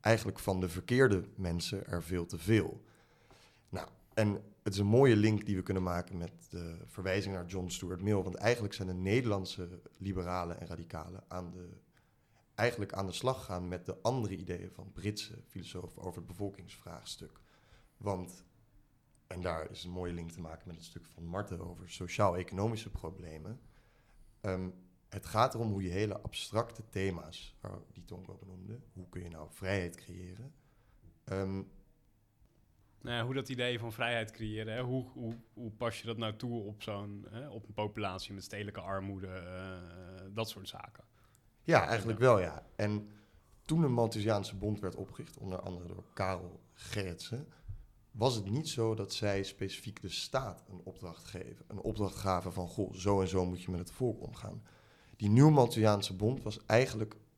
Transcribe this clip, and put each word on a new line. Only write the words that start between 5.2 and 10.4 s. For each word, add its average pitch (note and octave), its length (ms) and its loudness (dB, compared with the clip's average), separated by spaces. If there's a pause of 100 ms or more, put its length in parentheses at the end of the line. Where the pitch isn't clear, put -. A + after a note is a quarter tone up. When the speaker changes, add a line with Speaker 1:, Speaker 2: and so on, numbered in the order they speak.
Speaker 1:
die G2+ 100 2
we F#2 80 0
kunnen F#2 200 0
maken F2 340 -2
met E2+ 140 -6 (180)
de E2+ 360 -8
verwijzing F#2+ 480 -2
naar F2 120 -6
John F2+ 240 -4
Stuart F2 320 -6
Mill, G2+ 200 4
want F2+ 140 -4
eigenlijk G#2+ 380 2
zijn F#2+ 140 -4
de F#2 60 -2
Nederlandse F#2+ 880 0 (160)
liberalen F2+ 640 -2